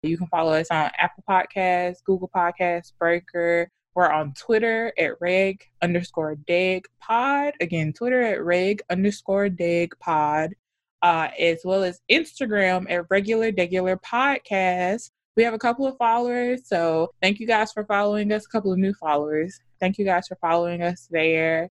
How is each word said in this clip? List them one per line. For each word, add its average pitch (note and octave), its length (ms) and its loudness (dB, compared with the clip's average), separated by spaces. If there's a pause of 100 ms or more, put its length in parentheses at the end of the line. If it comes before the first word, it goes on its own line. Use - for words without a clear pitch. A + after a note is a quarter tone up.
You E3 160 -2
can F3 100 -6
follow E3 240 0
us E3 180 0
on D#3 280 0
Apple - 300 -2
Podcasts, F3+ 760 0
Google F#3 300 -2
Podcasts, F3 640 -2
Breaker. E3+ 720 0 (240)
We're F3+ 180 4
on D3+ 220 -2
Twitter A3+ 640 0
at - 220 -2
reg F#3+ 420 0 (200)
underscore E3+ 520 -2 (120)
deg F#3 380 0 (160)
pod. C#4 600 0
Again, D#3+ 320 -2
Twitter B3 300 0
at G#3+ 220 -2
reg F#3 460 0
underscore G3 580 0
deg E3+ 520 0
pod, D#3 540 0 (480)
uh, E3 260 4 (100)
as E3 260 2
well F#3+ 180 2
as F3+ 180 -4 (100)
Instagram G#3 800 0
at F3 200 -2
regular G#3+ 420 2
degular F#3 500 0
podcast. G3 1080 -2 (240)
We A3+ 100 4
have A3+ 100 0
a A3 40 -6
couple B3 280 0
of C4+ 120 -4
followers, B3 680 0
so E3 440 0 (120)
thank G3+ 180 2
you A3 60 -8
guys A3 260 2
for G#3+ 140 -6
following G#3 460 0
us, G#3+ 140 -2
a - 20 -20
couple G#3+ 240 -2
of F3+ 60 0
new F#3+ 160 2
followers. D#3 640 -2 (220)
Thank F#3+ 180 0
you G3+ 60 0
guys F#3 240 0
for F#3 140 -12
following F3 400 0
us F3 280 -4
there. D#3+ 680 0